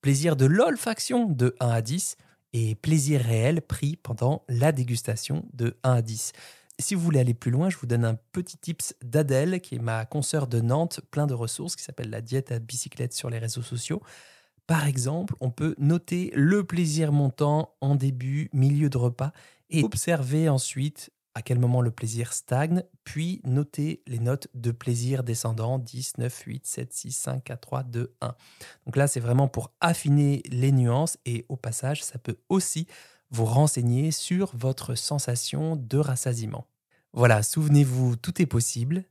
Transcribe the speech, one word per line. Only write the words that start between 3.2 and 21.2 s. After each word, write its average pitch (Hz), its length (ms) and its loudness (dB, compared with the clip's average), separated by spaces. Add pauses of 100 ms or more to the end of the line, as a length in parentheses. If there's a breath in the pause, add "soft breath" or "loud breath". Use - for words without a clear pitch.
réel 117 400 2
pris - 340 -4
pendant 127 500 -2
la 131 260 2
dégustation 123 800 -4
de 117 280 -2
un 127 120 4
à 120 80 2
dix. 113 300 -6 (460 loud breath)
Si - 160 -4
vous 180 60 0
voulez 160 200 4
aller 123 120 2
plus 120 180 -2
loin, 156 200 0
je 175 80 -6
vous 127 80 -10
donne 117 180 0
un 113 140 0 (140)
petit - 260 -8
tips - 440 -8
d'Adèle, 147 600 0
qui - 140 -10
est - 20 -4
ma 113 260 -4
consoeur 139 440 -4
de 117 120 0
Nantes, 139 400 0 (100)
plein 147 160 0
de 139 60 0
ressources, 120 440 -6
qui - 60 -14
s'appelle 120 280 -10
La 110 100 -6
Diète 123 320 -4
à 117 60 -4
Bicyclette 123 560 -8
sur - 160 -6
les 117 80 -6
réseaux 113 240 -6
sociaux. 120 400 -6 (640 loud breath)
Par 151 220 2
exemple, 139 500 -2
on 127 140 -2
peut 151 260 -2
noter 170 560 0
le 180 300 4
plaisir 160 480 0
montant 147 680 2
en 139 140 2
début, 135 580 -2
milieu 143 380 4
de 135 80 -2
repas 123 320 0 (400 loud breath)
et 160 140 4
observer 156 640 0
ensuite 139 640 -2 (240)